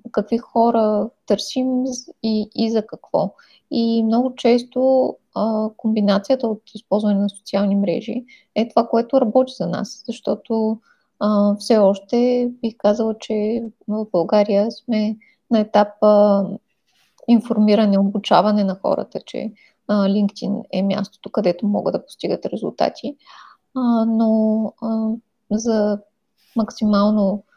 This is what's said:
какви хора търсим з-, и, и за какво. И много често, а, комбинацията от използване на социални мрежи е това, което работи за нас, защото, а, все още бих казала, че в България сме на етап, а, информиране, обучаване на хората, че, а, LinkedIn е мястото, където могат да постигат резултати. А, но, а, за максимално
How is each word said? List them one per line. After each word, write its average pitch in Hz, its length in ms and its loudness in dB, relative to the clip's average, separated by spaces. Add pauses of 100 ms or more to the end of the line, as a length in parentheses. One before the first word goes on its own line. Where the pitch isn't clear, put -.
(120)
какви 214 260 -2
хора 226 720 0 (160)
търсим 254 600 -2
з-, 247 260 -10 (100)
и, 214 320 -2
и 226 160 -2
за 220 160 -2
какво. - 480 -4 (360)
И 226 320 0
много 240 320 0
често, 254 840 0 (180)
а, 214 420 -2
комбинацията 220 720 0
от 214 140 -6 (120)
използване 208 460 -2
на 202 80 0
социални 202 480 -2
мрежи 214 480 -2 (300)
е 233 140 0
това, 240 200 0
което 233 320 0
работи 254 380 0
за 180 80 -4
нас, - 400 -6
защото, 220 720 -4 (420)
а, 208 360 2
все 220 220 2
още 240 720 2 (120)
бих 226 160 -6
казала, 220 400 0
че 220 460 -4 (240)
в 214 240 -4
България 202 580 2
сме 214 460 -4 (340)
на 226 80 2
етап, 208 300 2 (120)
а, 208 440 4 (840)
информиране, 214 680 4
обучаване 202 680 2
на 190 180 -2
хората, - 440 -4
че, - 260 -10 (360)
а, 202 200 0
LinkedIn 202 540 -2 (100)
е 190 100 -2
мястото, - 480 -6
където 196 360 -2
могат 202 260 -2
да - 140 -6
постигат - 400 -6
резултати. - 680 -6 (600)
А, 240 280 0
но, 220 680 0 (100)
а, 220 260 -4 (420)
за 214 480 -2 (580)
максимално 208 880 0 (120)